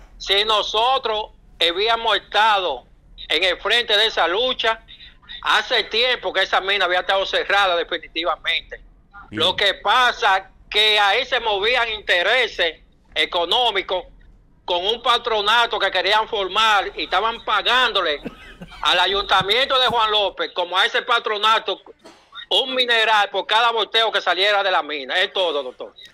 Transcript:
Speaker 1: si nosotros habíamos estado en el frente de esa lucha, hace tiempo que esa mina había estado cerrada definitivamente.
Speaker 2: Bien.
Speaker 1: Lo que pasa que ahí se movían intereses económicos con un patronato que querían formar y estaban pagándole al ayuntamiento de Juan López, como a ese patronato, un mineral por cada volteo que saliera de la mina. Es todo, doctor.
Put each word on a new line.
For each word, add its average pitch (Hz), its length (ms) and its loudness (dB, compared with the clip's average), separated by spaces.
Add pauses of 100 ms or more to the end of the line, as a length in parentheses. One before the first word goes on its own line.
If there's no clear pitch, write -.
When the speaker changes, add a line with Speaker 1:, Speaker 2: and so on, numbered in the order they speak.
(180)
Speaker 1:
si 196 260 0
nosotros 220 840 0 (280)
habíamos 214 600 0
estado 196 640 0 (440)
en 165 160 0
el 180 140 0
frente 220 380 0
de 214 100 4
esa 196 200 0
lucha, 226 580 -2 (580)
hace 214 420 0
tiempo 226 480 -2
que 190 100 0
esa 190 180 0
mina 196 260 0
había 180 140 0
estado 196 260 0
cerrada 190 500 0
definitivamente. 160 1040 -4 (500)
Speaker 2:
Bien. 107 100 -6
Speaker 1:
Lo 180 140 0
que 196 200 0
pasa 220 760 2 (180)
que 214 300 2
ahí 208 260 2
se 262 140 -2
movían 226 520 0
intereses 202 920 -2 (340)
económicos 180 920 -2 (600)
con 180 200 -2
un 226 180 -2
patronato 226 760 2
que 196 120 0
querían 196 380 2
formar 202 680 0
y 165 80 -6
estaban 214 400 -2
pagándole 202 760 0 (640)
al 160 180 2
ayuntamiento 202 800 2
de 254 60 2
Juan 226 240 2
López, 269 420 -2
como 175 240 -4
a 202 80 2
ese 233 180 -2
patronato, 214 800 0 (680)
un 262 240 0
mineral 220 560 2
por 185 160 -4
cada 233 240 2
volteo 226 400 0
que 190 100 0
saliera 196 440 2
de 185 80 0
la 170 100 2
mina. 147 380 -4
Es 196 120 -2
todo, 165 300 -2
doctor. 120 320 -12 (200)